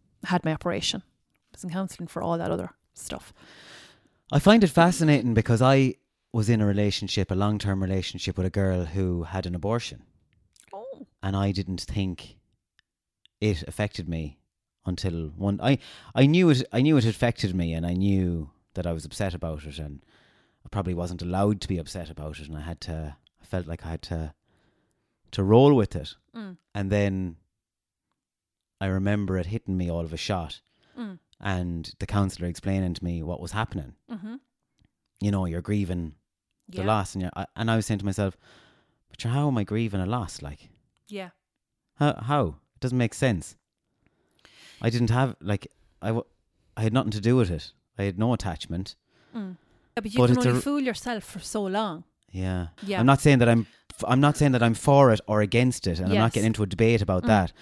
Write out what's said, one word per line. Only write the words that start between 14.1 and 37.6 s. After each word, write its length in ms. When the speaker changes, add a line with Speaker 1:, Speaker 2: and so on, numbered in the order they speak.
Speaker 2:
until 520
one, 260
I, 140
I 120
knew 240
it, 120
I 80
knew 160
it 80
affected 500
me, 180
and 120
I 80
knew 580
that 100
I 80
was 120
upset 280
about 320
it, 140
and 240
I 40
probably 240
wasn't 280
allowed 400
to 60
be 100
upset 320
about 300
it, 100
and 80
I 40
had 200
to, 340
I 40
felt 220
like 180
I 40
had 140
to, 300
to 120
roll 300
with 220
it. 200
Speaker 1:
Mm. 220
Speaker 2:
And 180
then 460
I 60
remember 500
it 100
hitting 300
me 120
all 120
of 120
a 40
shot, 440
Speaker 1:
Mm. 200
Speaker 2:
and 600
the 60
counsellor 420
explaining 460
to 100
me 200
what 180
was 120
happening. 420
Speaker 1:
Mm-hmm. 240
Speaker 2:
You 100
know, 140
you're 160
grieving 540
the 100
Speaker 1:
Yeah. 60
Speaker 2:
loss, 300
and 80
you're, 120
I, 100
and 160